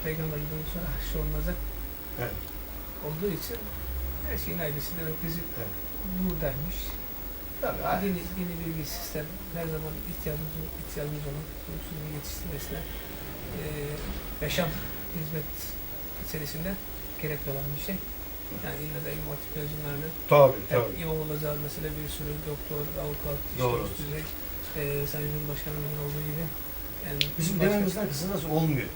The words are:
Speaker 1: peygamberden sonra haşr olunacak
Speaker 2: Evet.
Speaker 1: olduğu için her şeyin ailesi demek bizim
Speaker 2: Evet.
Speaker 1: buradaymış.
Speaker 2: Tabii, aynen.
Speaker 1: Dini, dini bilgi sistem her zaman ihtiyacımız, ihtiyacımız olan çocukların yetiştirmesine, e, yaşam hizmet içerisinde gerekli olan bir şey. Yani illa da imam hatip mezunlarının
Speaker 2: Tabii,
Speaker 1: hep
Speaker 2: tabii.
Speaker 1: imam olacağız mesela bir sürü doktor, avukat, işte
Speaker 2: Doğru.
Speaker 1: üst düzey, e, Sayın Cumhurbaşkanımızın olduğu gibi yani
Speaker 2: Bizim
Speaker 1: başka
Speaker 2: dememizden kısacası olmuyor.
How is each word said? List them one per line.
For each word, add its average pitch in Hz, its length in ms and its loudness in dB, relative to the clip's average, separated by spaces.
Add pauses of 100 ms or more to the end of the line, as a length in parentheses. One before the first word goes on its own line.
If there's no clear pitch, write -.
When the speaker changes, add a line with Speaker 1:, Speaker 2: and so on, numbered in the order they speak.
Speaker 1:
peygamberden 156 600 0 (100)
sonra 175 120 0 (100)
haşr - 260 0
olunacak 151 340 2 (680)
Speaker 2:
Evet. 107 180 -2 (680)
Speaker 1:
olduğu 165 320 0
için - 180 -2 (720)
her - 80 0
şeyin 170 220 0
ailesi 147 300 0 (100)
demek 160 160 0 (100)
bizim 165 180 0 (160)
Speaker 2:
Evet. - 140 -2 (500)
Speaker 1:
buradaymış. 156 540 0 (840)
Speaker 2:
Tabii, - 220 0
aynen. 170 200 4
Speaker 1:
Dini, 185 180 2 (160)
dini 175 240 -2
bilgi 160 280 -2
sistem - 360 -4 (320)
her 170 80 -2 (100)
zaman 156 180 -4 (180)
ihtiyacımız, 156 420 -4 (300)
ihtiyacımız 151 460 -2
olan 151 160 -4 (200)
çocukların 156 520 -6
yetiştirmesine, 156 640 -4 (760)
e, - 20 -2 (840)
yaşam 160 240 4 (460)
hizmet 156 340 0 (760)
içerisinde 156 460 -2 (500)
gerekli 151 320 0
olan 139 140 -2 (100)
bir - 100 -4
şey. 190 80 0 (680)
Yani 143 200 -4
illa 147 200 -2
da 139 120 -2
imam 151 160 -4
hatip - 240 -6
mezunlarının 151 540 -2 (240)
Speaker 2:
Tabii, 135 240 12 (120)
Speaker 1:
hep 123 60 8
Speaker 2:
tabii. 117 240 4
Speaker 1:
imam 160 240 2
olacağız 151 320 0 (100)
mesela 156 300 -4
bir 151 100 -4 (100)
sürü 147 160 -2 (180)
doktor, 147 320 -4 (200)
avukat, 147 360 -2 (120)
işte 123 120 2
Speaker 2:
Doğru. 120 220 6
Speaker 1:
üst 95 160 -2
düzey, 151 220 -2 (560)
e, - 20 0 (300)
Sayın 147 220 0
Cumhurbaşkanımızın 147 720 -2
olduğu 147 240 -2
gibi 151 140 0 (640)
yani 147 120 -2 (200)
Speaker 2:
Bizim 175 200 6
Speaker 1:
başka 190 120 10
Speaker 2:
dememizden 202 380 4
kısacası 160 380 0
olmuyor. 151 480 6